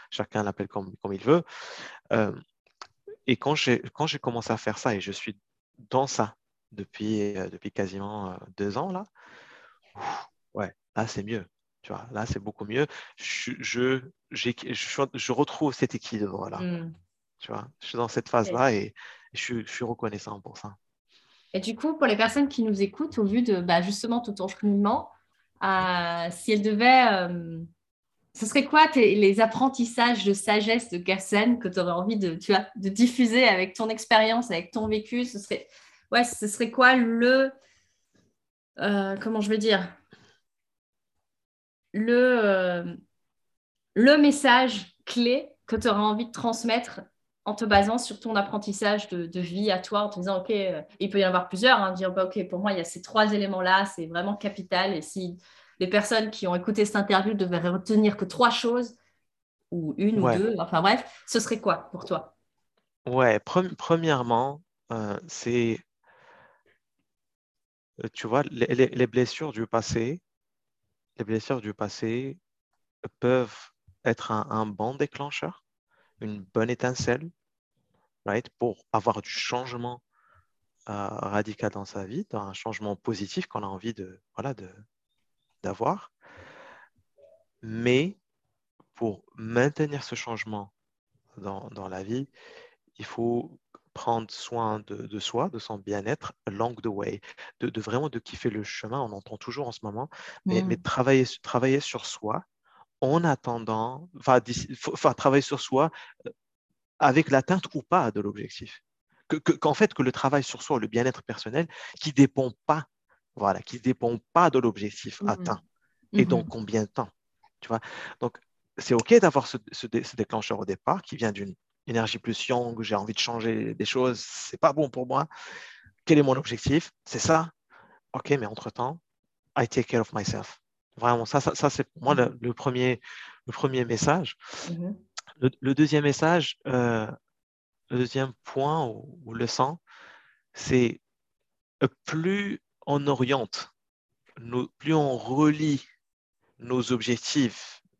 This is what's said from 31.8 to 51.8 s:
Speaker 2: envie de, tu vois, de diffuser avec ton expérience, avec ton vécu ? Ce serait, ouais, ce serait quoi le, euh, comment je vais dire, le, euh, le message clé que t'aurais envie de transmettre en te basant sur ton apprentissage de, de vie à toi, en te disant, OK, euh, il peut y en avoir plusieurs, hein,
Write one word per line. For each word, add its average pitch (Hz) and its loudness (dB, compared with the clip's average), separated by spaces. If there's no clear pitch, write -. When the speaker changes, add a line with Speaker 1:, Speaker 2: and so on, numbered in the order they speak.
Speaker 2:
envie 190 -2
de, 175 0
tu - 0
vois, 190 4
de 196 -4
diffuser 240 4
avec 190 2
ton 220 -2
expérience, 226 2
avec 175 -4
ton 220 -4
vécu ? 214 -2
Ce 202 -10
serait, - -8
ouais, 240 4
ce 214 -6
serait 226 -4
quoi 254 6
le, 247 4
euh, 196 0
comment 220 -2
je 202 -2
vais 220 2
dire, 202 2
le, 233 4
euh, 180 2
le 277 10
message 262 6
clé 247 0
que 220 -4
t'aurais 208 2
envie 214 2
de - -18
transmettre 233 -2
en 208 -4
te 208 -6
basant 208 6
sur - -8
ton 220 -4
apprentissage 208 0
de, 170 -4
de 180 -8
vie 185 0
à 185 2
toi, 202 -2
en 208 -2
te 208 -10
disant, 185 -2
OK, 185 -6
euh, 190 -2
il 196 -2
peut 202 0
y 190 6
en - 4
avoir 180 0
plusieurs, 233 4
hein, 190 0